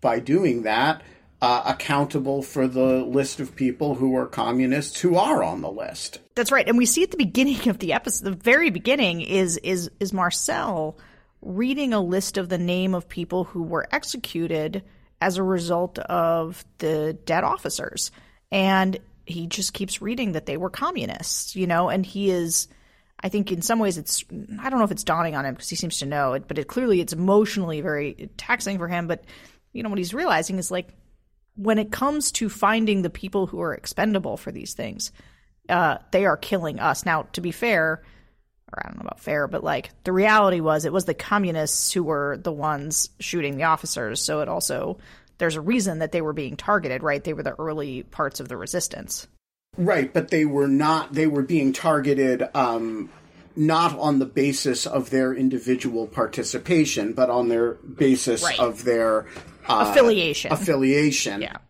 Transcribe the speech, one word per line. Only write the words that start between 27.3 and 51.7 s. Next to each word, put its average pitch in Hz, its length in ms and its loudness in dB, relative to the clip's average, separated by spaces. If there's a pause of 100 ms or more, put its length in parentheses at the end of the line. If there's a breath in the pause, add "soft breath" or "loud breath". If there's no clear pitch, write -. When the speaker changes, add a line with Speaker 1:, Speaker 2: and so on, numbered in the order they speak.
Speaker 2:
very 147 560 -6
taxing 208 420 -4
for 170 80 -6
him. 175 180 -4
But, 165 180 -4 (500 loud breath)
you 247 100 -8
know, 220 60 -4
what 196 100 -2
he's 180 160 -4
realizing 190 420 0
is, 180 140 -6
like, 185 180 -6 (680)
when 208 220 2
it 214 140 -2
comes 285 400 -2
to 220 180 -2
finding 214 540 2
the 175 80 0
people 190 340 -2
who 170 160 -8
are 165 140 -4
expendable 190 640 -2
for - 140 -12
these - 220 -12
things, - 380 -8 (580 soft breath)
uh, 175 300 2 (120)
they 196 140 4
are 165 100 4
killing 165 440 -4
us. 135 260 0
Now, 160 280 0
to - 80 -4
be 170 100 -4
fair, 160 500 0 (720 soft breath)
or - 60 -10
I - 80 -8
don't - 100 -14
know 50 80 -12
about 50 140 -12
fair, 147 280 -2
but, - 160 -4
like, 151 280 -4 (140)
the 185 80 0
reality 196 480 6
was 156 240 2
it 151 80 -2
was 185 100 2
the 165 100 -2
communists 170 800 -2
who 185 120 0
were 143 380 -2
the 170 120 -6
ones 147 560 -2 (100)
shooting 143 380 -4
the 143 60 -2
officers. 127 600 -2
So 151 160 -2
it 151 80 -2
also, 147 500 -4 (420 loud breath)
there's 160 180 0
a 156 40 -6
reason 190 380 0
that 160 140 -4
they 170 80 0
were 151 120 -2
being 143 220 -6
targeted, 156 480 0
right? 143 200 0
They 160 100 -4
were 147 100 -6
the 135 160 -4
early 147 440 -6
parts - 360 -6
of 143 80 -10
the 131 80 -8
resistance. - 720 -8 (500)
Speaker 1:
Right, 170 360 2
but 165 160 0
they 156 160 4
were 139 240 2
not, 151 440 4
they 156 140 4
were 143 160 2
being 135 300 2